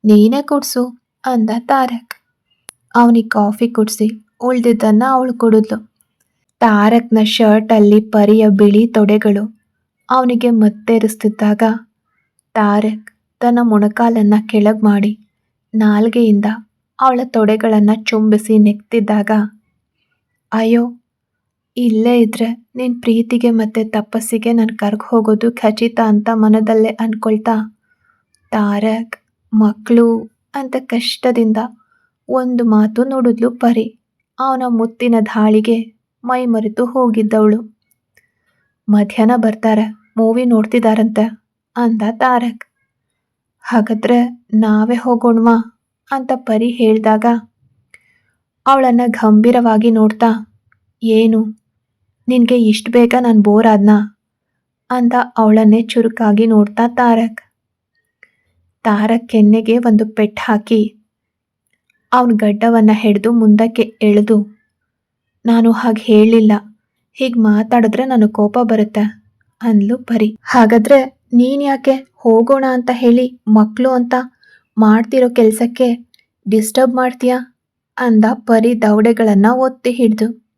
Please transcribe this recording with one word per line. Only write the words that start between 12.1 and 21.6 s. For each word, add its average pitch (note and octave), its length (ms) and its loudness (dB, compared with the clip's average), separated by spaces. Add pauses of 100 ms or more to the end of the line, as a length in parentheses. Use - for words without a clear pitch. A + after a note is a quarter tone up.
ತಾರಕ್ G#3+ 560 -2 (300)
ತನ್ನ A#3+ 220 0
ಮೊಣಕಾಲನ್ನ G#3+ 720 0 (140)
ಕೆಳಗ್ G#3+ 340 0
ಮಾಡಿ G#3 360 0 (560)
ನಾಲ್ಗೆಯಿಂದ G#3+ 720 2 (560)
ಅವಳ B3+ 240 0
ತೊಡೆಗಳನ್ನ A3 680 0 (160)
ಚುಂಬಿಸಿ G#3+ 520 0
ನೆಕ್ತಿದ್ದಾಗ, G#3 720 0 (1200)
"ಅಯ್ಯೋ, A#3 400 0 (840)